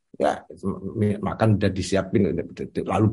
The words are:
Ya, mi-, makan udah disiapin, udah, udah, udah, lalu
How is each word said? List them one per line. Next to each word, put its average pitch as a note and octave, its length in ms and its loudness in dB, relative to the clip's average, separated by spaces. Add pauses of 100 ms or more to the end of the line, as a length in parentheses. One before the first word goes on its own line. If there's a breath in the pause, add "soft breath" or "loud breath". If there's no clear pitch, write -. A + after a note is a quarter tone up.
(140)
Ya, - 320 0 (480)
mi-, G#2 240 0
makan G2+ 400 2
udah F#2 160 2
disiapin, F#2+ 560 0
udah, E2 160 -2
udah, - 160 -12
udah, - 220 -6 (100)
lalu G#2 200 4